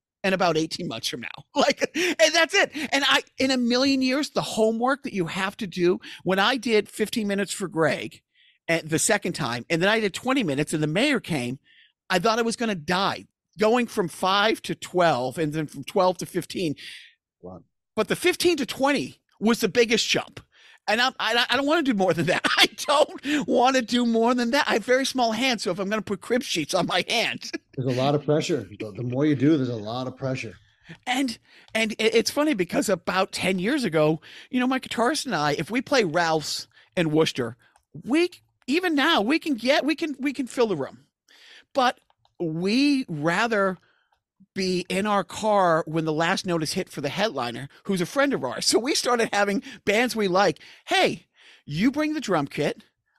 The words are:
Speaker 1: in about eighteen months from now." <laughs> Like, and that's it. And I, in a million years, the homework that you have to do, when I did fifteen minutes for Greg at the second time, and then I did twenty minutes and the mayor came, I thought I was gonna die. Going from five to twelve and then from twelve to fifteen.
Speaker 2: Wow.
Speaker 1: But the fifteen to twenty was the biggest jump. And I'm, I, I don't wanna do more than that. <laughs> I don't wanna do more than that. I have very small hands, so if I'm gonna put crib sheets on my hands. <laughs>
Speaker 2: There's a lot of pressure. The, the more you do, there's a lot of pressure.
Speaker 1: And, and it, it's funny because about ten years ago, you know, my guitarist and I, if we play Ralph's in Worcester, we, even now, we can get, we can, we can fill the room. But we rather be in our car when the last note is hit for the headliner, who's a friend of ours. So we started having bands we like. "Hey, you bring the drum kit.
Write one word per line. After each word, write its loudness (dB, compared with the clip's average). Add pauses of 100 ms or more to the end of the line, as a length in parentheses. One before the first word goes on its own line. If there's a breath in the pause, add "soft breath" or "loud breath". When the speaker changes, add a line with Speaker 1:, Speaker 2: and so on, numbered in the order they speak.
(220)
Speaker 1:
in 2
about 2
eighteen -4
months -6
from -8
now." -12 (100)
<laughs> -20
Like, 4 (160)
and 2
that's 2
it. 2 (220 loud breath)
And 0
I, 4 (160)
in 2
a 2
million 2
years, 0
the -2
homework 0
that -10
you -2
have -4
to -8
do, 0 (220 loud breath)
when 2
I 2
did 0
fifteen -4
minutes -2
for -6
Greg -2 (460 soft breath)
at -2
the 0
second 0
time, -6
and 0
then 2
I 2
did -2
twenty -2
minutes -2
and 0
the 0
mayor 0
came, -4 (520 soft breath)
I 2
thought 2
I 0
was -2
gonna -2
die. -2 (320)
Going 4
from -2
five 2
to -6
twelve 0
and 0
then -4
from -14
twelve 2
to -6
fifteen. -4 (680 loud breath)
Speaker 2:
Wow. -16 (320)
Speaker 1:
But -2
the 0
fifteen 2
to -2
twenty -2 (180)
was 2
the 0
biggest 2
jump. -2 (480 soft breath)
And 2
I'm, 2
I, 0
I 2
don't 0
wanna 2
do 2
more 2
than 0
that. 2 (120)
<laughs> 0
I 6 (200)
don't 2
wanna 4
do 2
more 4
than 0
that. 2
I -2
have -2
very 2
small 0
hands, 0
so -2
if -4
I'm -4
gonna 0
put -6
crib 0
sheets -4
on 2
my 0
hands. -2 (100)
<laughs> -18
Speaker 2:
There's -2
a 0
lot 4
of -2
pressure. 0 (120)
The, -10
the -8
more 0
you 4
do, 4
there's 0
a -4
lot -8
of -10
pressure. -6 (520 loud breath)
Speaker 1:
And, -2 (380 soft breath)
and 0
it, 0
it's 4
funny 0
because -2
about 0
ten -2
years 0
ago, 2 (280 loud breath)
you -2
know, 0
my 0
guitarist -2
and -4
I, 0
if -4
we -2
play 2
Ralph's -2 (300 soft breath)
in 2
Worcester, 0 (480 soft breath)
we, 2 (360)
even 0
now, 4
we 0
can -2
get, 0
we 0
can, -6
we -4
can -6
fill 0
the 0
room. -8 (760 loud breath)
But 2 (400)
we 0
rather 0 (760)
be -2
in -2
our 2
car 2
when -2
the -2
last 0
note 0
is -4
hit -4
for -12
the -4
headliner, -4 (160 soft breath)
who's -2
a 0
friend 0
of -2
ours. -4
So 2
we 0
started 0
having 0 (220 loud breath)
bands 2
we 0
like. 2 (260 loud breath)
"Hey, 0 (400 soft breath)
you 0
bring -2
the -4
drum 0
kit. -4 (340)